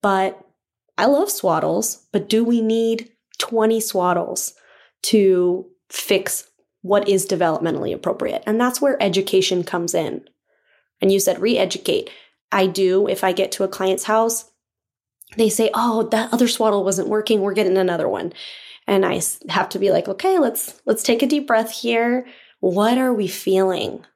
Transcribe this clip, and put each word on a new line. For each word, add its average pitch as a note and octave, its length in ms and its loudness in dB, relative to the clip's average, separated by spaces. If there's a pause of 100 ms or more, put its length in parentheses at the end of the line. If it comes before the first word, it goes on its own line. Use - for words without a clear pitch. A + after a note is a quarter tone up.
But F#3+ 360 0 (600)
I G3+ 80 2
love D4 220 2
swaddles, E3 720 -2 (100)
but - 160 -2
do A3+ 160 2
we A#3 160 2
need A3+ 500 0 (280)
twenty A3 420 2
swaddles F3+ 720 -2 (520)
to F#3 640 4 (220)
fix - 640 -4 (320)
what G3+ 260 2
is F#3+ 180 2
developmentally E3 680 -2
appropriate? - 520 -4
And G#3+ 140 0
that's B3 220 0
where C#4 200 0
education F#3+ 600 0
comes E3+ 300 -4
in. - 320 -4 (760)
And F#3+ 100 4
you G3 80 4
said F#3+ 220 -2
re-educate. - 720 -2 (420)
I G3 140 4
do. F#3+ 420 2
If F#3+ 160 -2
I F#3 80 2
get F#3+ 200 -2
to G3+ 120 -2
a F#3+ 40 -2
client's F#3+ 360 0
house, A3+ 460 0 (880)
they A3 100 4
say, A3 240 0
"Oh, A3+ 380 0
that A3+ 200 0
other A#3 180 2
swaddle G#3 360 2
wasn't F#3+ 240 0
working. G#3+ 320 0
We're G3 140 -2
getting F#3+ 240 2
another F3 300 0
one." G2+ 260 -6 (540)
And G3 180 2
I G3 120 -2
s-, - 200 -6 (100)
have F#3 220 -2
to F#3+ 80 -8
be F#3+ 140 0
like, E3+ 160 0
"Okay, F#4 300 0
let's, - 460 -2
let's A3 200 -2
take A#3 180 2
a C4 60 2
deep C#4+ 180 0
breath A3+ 240 2
here. A#3+ 560 -2 (320)
What G3+ 400 2
are B3+ 160 2
we G#3 140 -2
feeling?" F#3 760 -2 (100)